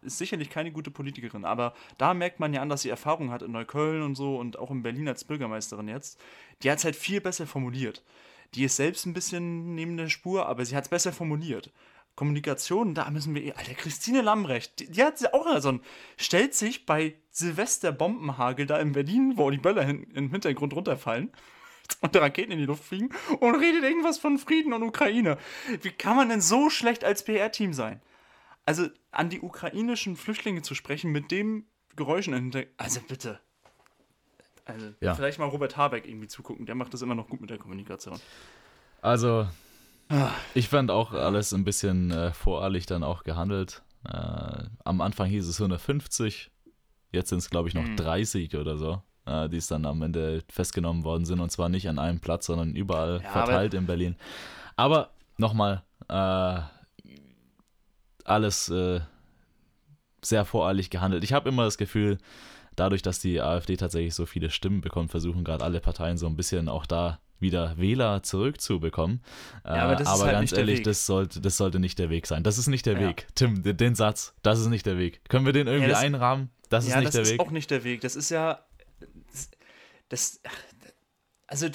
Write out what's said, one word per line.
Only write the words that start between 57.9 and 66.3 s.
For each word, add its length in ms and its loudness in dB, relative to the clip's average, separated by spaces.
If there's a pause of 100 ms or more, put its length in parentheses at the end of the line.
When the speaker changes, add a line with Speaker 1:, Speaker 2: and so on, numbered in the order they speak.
Speaker 2:
alles, 440 2
äh, 320 2 (1200)
sehr 220 2
voreilig 460 2
gehandelt. 340 0
Ich 80 0
hab 140 2
immer 180 2
das 140 0
Gefühl, 400 2 (580)
dadurch, 260 2
dass 160 -2
die 220 0
A 160 2
F 100 -2
D 100 0
tatsächlich 380 -2
so 120 -2
viele 240 -4
Stimmen 300 0
bekommt, 300 -2
versuchen 340 -2
grad 180 -2
alle 180 0
Parteien 380 0
so 80 -2
ein 100 0